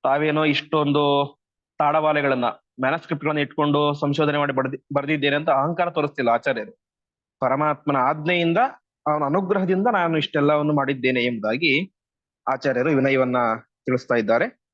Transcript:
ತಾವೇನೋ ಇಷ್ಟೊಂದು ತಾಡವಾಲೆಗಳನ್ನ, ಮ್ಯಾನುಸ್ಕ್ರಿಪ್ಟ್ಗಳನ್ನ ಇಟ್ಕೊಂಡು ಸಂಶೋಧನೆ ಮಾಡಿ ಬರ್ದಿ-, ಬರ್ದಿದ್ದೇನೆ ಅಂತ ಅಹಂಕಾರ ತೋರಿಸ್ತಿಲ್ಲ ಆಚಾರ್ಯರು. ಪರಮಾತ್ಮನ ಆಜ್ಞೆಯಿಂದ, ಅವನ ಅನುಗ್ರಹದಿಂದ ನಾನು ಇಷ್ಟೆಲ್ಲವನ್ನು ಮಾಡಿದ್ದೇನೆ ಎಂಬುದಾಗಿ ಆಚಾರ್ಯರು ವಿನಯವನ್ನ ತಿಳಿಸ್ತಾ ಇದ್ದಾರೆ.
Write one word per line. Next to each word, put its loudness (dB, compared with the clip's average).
ತಾವೇನೋ 0
ಇಷ್ಟೊಂದು 0
ತಾಡವಾಲೆಗಳನ್ನ, 0
ಮ್ಯಾನುಸ್ಕ್ರಿಪ್ಟ್ಗಳನ್ನ -4
ಇಟ್ಕೊಂಡು 0
ಸಂಶೋಧನೆ 0
ಮಾಡಿ 0
ಬರ್ದಿ-, -4
ಬರ್ದಿದ್ದೇನೆ 0
ಅಂತ -2
ಅಹಂಕಾರ 0
ತೋರಿಸ್ತಿಲ್ಲ -2
ಆಚಾರ್ಯರು. -2
ಪರಮಾತ್ಮನ 0
ಆಜ್ಞೆಯಿಂದ, 0
ಅವನ 0
ಅನುಗ್ರಹದಿಂದ 0
ನಾನು 0
ಇಷ್ಟೆಲ್ಲವನ್ನು 2
ಮಾಡಿದ್ದೇನೆ 0
ಎಂಬುದಾಗಿ -2
ಆಚಾರ್ಯರು -2
ವಿನಯವನ್ನ 2
ತಿಳಿಸ್ತಾ -4
ಇದ್ದಾರೆ. 0